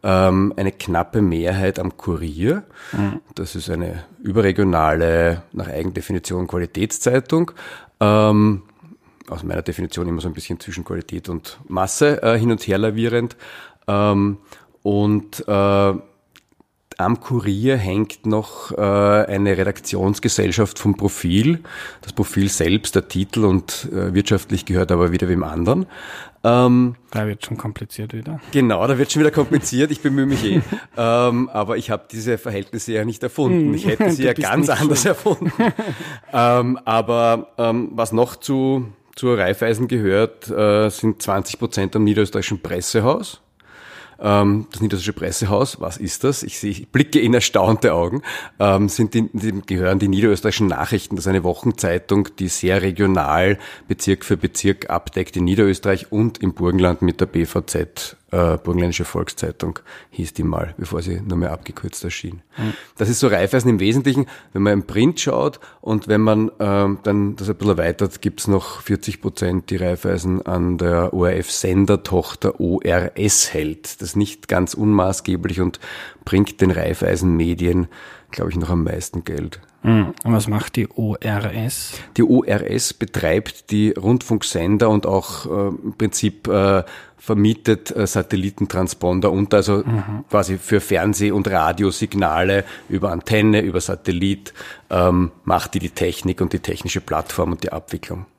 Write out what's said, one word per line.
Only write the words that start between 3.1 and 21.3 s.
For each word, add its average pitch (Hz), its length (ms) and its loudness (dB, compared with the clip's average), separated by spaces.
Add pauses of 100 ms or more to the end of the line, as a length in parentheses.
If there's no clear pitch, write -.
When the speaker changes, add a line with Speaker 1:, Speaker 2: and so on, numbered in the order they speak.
Speaker 1:
Das - 220 -10
ist 82 140 -8
eine 85 340 -6 (180)
überregionale, 85 1200 2 (100)
nach 95 140 -8
Eigendefinition 90 760 -6
Qualitätszeitung. 123 1040 -2 (480)
Ähm, 107 640 4 (680)
aus 82 120 -10
meiner 85 200 -6
Definition 87 440 -6
immer 85 140 -4
so 87 80 -6
ein 78 60 -6
bisschen 82 260 -10
zwischen 87 240 -12
Qualität 90 460 -10
und - 360 -10
Masse, 110 560 0
äh, 113 160 4
hin 117 120 2
und 107 160 -2
her 95 100 0
lavierend. 113 600 -2 (500)
Ähm, 101 480 2 (460)
und, 104 680 0
äh, 98 460 4 (1000)
am 107 240 0
Kurier 113 560 0
hängt 101 500 -2
noch, 107 440 -4
äh, - 100 -6
eine 101 760 2
Redaktionsgesellschaft 98 1200 0
vom 101 200 0
Profil. 104 640 2 (420)